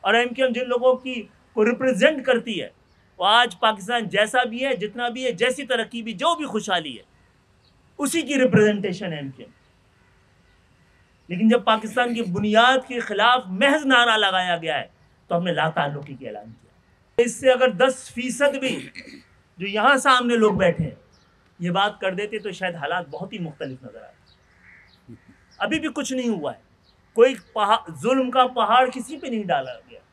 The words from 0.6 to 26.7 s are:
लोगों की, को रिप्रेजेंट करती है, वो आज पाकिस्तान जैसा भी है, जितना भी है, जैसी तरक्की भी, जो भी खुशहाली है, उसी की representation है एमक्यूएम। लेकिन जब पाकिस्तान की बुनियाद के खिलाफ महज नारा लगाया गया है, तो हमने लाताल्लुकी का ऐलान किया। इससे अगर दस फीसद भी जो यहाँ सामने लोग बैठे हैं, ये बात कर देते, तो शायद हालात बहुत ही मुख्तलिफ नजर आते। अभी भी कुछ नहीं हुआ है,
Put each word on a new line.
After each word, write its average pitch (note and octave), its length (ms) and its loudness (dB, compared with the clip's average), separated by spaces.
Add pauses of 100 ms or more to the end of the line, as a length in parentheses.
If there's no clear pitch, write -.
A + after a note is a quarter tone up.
लोगों B3 300 2
की, B3+ 200 -6 (420)
को A3 60 2
रिप्रेजेंट B3+ 640 2
करती A#3 280 0
है, B2+ 180 -8 (460)
वो F3+ 80 0
आज A#3 280 4
पाकिस्तान G#3+ 540 -2
जैसा G#3+ 360 0
भी A#3 140 -6
है, C4 180 -2
जितना G#3 320 -6
भी B3+ 160 -8
है, A#3+ 80 -2
जैसी B3+ 320 -2
तरक्की A#3 380 -4
भी, A3+ 100 -10
जो D4 240 0
भी D#4 100 -8
खुशहाली F#3 460 -4
है, G#2 120 -18 (960)
उसी D4+ 240 -2
की C4+ 140 -4
representation G#3 760 2
है D3+ 60 -10
एमक्यूएम। C3+ 320 -14 (1800)
लेकिन F#3+ 200 2
जब A#3+ 140 4
पाकिस्तान A3+ 500 0
की A3+ 80 -4
बुनियाद G#3+ 640 2
के A#3+ 160 -6
खिलाफ A#3 460 2
महज C#4 400 2
नारा A#3+ 300 6
लगाया F#3 400 0
गया D#3+ 200 -4
है, A2 140 -6 (400)
तो F3 40 0
हमने F3 180 -2
लाताल्लुकी D3 600 -2
का B2 140 -14
ऐलान G#2+ 160 -12
किया। - 800 -6
इससे B3 260 2
अगर B3+ 220 4
दस C4 420 0
फीसद C4 420 0
भी C4 200 -2 (840)
जो F#3 80 -8
यहाँ G#3+ 320 4
सामने B3 380 2
लोग G#3 200 4
बैठे E3+ 280 2
हैं, - 120 -10 (640)
ये F3 100 -4
बात G3+ 320 0
कर F#3+ 120 -2
देते, G#3 240 -6
तो G#3 140 -8
शायद F3 240 -6
हालात D#3+ 320 -6
बहुत F3+ 240 -12
ही G#3 60 -12
मुख्तलिफ C3+ 460 -10
नजर A2+ 140 -18
आते। - 1160 -20 (460)
अभी D4+ 180 -2
भी D4+ 100 -4
कुछ C4+ 240 -6
नहीं B3+ 180 -2
हुआ D3 220 -4
है, - 80 -16 (560)